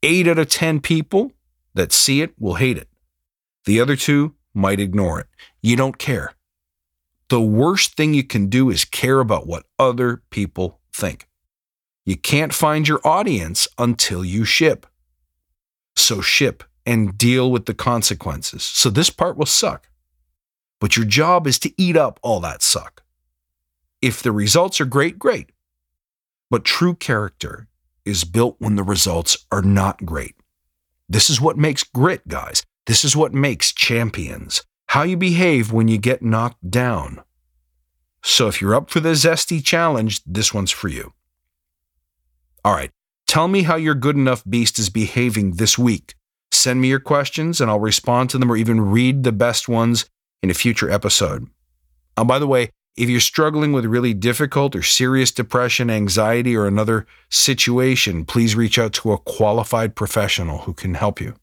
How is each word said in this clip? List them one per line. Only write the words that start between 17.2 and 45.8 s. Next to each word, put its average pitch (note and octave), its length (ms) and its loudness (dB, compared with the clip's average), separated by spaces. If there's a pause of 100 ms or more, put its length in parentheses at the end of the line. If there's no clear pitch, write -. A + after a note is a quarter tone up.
with A#2+ 160 -2
the A2+ 60 -6
consequences. - 920 -4
So - 260 0
this C3+ 200 2
part - 260 -2
will D3 100 -2
suck. - 420 -2 (920)
But - 160 0
your A2+ 100 0
job D#3 400 2
is C3 140 0
to - 200 -6
eat F3 160 2
up C#3 240 2
all A2+ 200 -2
that E2 220 -8
suck. - 420 -4 (1000)
If B2 200 -2
the A#2+ 100 0
results G#2 480 2
are D#3 40 0
great, C#3+ 340 -2
great. - 320 -2 (1000)
But A2+ 140 0
true F3 300 0
character - 720 -6 (360)
is G2 200 -2
built A#2 340 0
when G#2 180 0
the G2+ 60 0
results F2+ 680 -2
are G2+ 120 -2
not G2 420 2
great. D2 320 -8 (720)
This G#2 220 2
is B2 100 0
what D#3+ 160 2
makes D3+ 260 0
grit, D3 460 0
guys. - 340 -6 (240)
This A2+ 160 2
is C3+ 140 0
what D3+ 160 0
makes C3+ 400 -2
champions. F#2 880 -4 (260)
How C3+ 160 2
you F#3 120 0
behave E3+ 560 2
when A2+ 160 4
you A2+ 80 2
get A#2+ 260 -2
knocked A2+ 480 -2
down. F#2+ 520 -4 (1000)
So - 240 2
if G2 140 -2
you're G2 140 2
up C3+ 160 0
for E3+ 100 0
the D#3+ 120 2
zesty D#3 520 0
challenge, C#3 600 0
this G2 280 -2
one's G2 180 -2
for - 180 -4
you. B1+ 260 -10 (1500)
All G#2 120 4
right, C#2 160 -6 (360)
tell D#3+ 220 2
me F#3+ 140 2
how E3 140 2
your D#3 180 0
good C#3 220 0
enough C3 320 2
beast A#2 300 0
is G#2 120 -2
behaving G#2+ 640 0
this G#2+ 260 0
week. B2 360 0 (380)